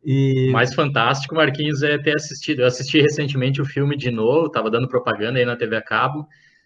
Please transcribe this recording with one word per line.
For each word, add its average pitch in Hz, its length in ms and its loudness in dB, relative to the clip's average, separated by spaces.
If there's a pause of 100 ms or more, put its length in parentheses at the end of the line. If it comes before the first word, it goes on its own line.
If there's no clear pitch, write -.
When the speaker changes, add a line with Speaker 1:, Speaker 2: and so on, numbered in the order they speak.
Speaker 1:
E 135 460 2
Speaker 2:
Mais 120 220 2
fantástico, 139 600 0
Marquinhos, 147 480 0
é 147 140 0
ter 147 180 0
assistido. 147 460 -6
Eu 127 60 4
assisti 135 340 2
recentemente 139 640 0
o - 20 0
filme 143 320 -2
de 127 140 -4
novo, 127 400 2
tava 110 200 -2
dando 120 160 0
propaganda 120 520 -2
aí 120 80 2
na 120 100 -4
T 120 100 -4
V 110 100 -2
a 107 40 -2
cabo, 135 480 -2 (380)